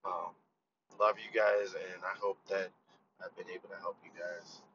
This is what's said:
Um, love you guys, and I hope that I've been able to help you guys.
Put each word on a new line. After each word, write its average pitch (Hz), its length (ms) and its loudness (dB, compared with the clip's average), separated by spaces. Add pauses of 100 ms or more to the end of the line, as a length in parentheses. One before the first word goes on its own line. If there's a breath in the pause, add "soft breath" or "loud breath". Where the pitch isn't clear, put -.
Um, 87 260 -4 (680)
love 104 180 6
you 107 180 -6
guys, 104 380 4
and 90 300 -8
I 98 180 -4
hope 101 160 0 (100)
that 95 200 0 (520 soft breath)
I've - 160 -12
been 90 160 -12
able - 180 -12
to 98 100 -10
help 87 240 -6
you 82 120 -20
guys. 87 460 -10 (120)